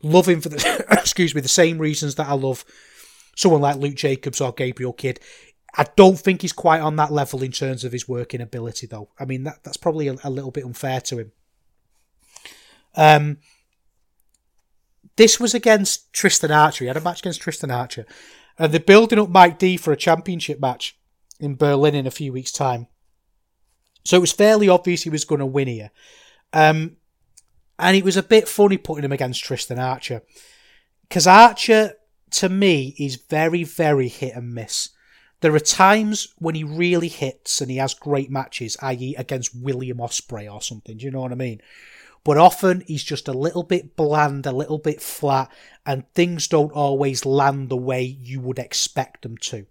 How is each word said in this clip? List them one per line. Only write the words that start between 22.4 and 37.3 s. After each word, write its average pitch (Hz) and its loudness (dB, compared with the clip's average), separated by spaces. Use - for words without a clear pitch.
time. 123 -4
So 180 4
it - 8
was 175 0
fairly 208 4
obvious 180 2
he 170 -8
was 151 -6
gonna 139 -2
win 135 -2
here. 107 -12
Um, 156 2
and 185 4
it 190 2
was 185 0
a 190 0
bit 220 4
funny 202 4
putting 156 -8
him 139 -4
against 131 -6
Tristan 123 -8
Archer. 127 -6
'Cause 160 2
Archer, 214 8
to - -2
me, 180 2
is 139 -4
very, 165 -2
very 147 0
hit 117 -10
and 120 -12
miss. - -8
There 156 2
are 151 4
times 208 2
when 165 -6
he 156 -6
really 170 -2
hits - -8